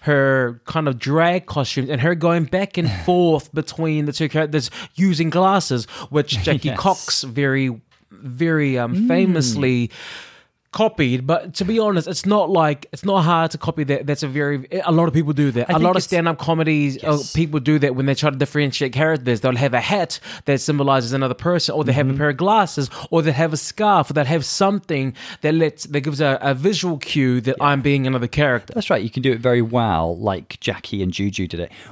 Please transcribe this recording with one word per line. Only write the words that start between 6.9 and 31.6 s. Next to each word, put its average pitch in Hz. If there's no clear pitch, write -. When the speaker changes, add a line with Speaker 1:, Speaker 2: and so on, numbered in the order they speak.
Speaker 1:
very, 135
very, 143
um, 120
Speaker 2:
Mm. 220
Speaker 1:
famously 131
copied. 135
But 165
to 190
be 226
honest, 202
it's 180
not 196
like, 156
it's -
not 196
hard 165
to 147
copy 160
that. 139
That's 143
a 151
very, 143
a 175
lot 170
of 131
people 151
do 143
that. 120
Speaker 2:
I 180
Speaker 1:
A -
Speaker 2:
think 160
Speaker 1:
lot 180
of 185
Speaker 2:
it's 180
Speaker 1:
stand-up 170
comedies, 151
uh, 151
Speaker 2:
Yes. 147
Speaker 1:
people 156
do 147
that 131
when 131
they 139
try 151
to 135
differentiate 139
characters. 131
They'll 127
have 127
a 120
hat 180
that 139
symbolizes 139
another 135
person, 175
or 151
they 139
have 135
a 135
Speaker 2:
Mm-hmm. 139
Speaker 1:
pair 147
of 135
glasses, 180
or 165
they 156
have 156
a 147
scarf, 202
or -
they'll 147
have 147
something 160
that 156
lets, 160
that 143
gives 143
a, 135
a 139
visual 170
cue 127
that 131
Speaker 2:
Yeah. 143
Speaker 1:
I'm 143
being 139
another 127
character. 131
Speaker 2:
That's 214
right. 135
You 110
can 131
do 135
it 113
very 120
well, 101
like 92
Jackie -
and 92
Juju 98
did 85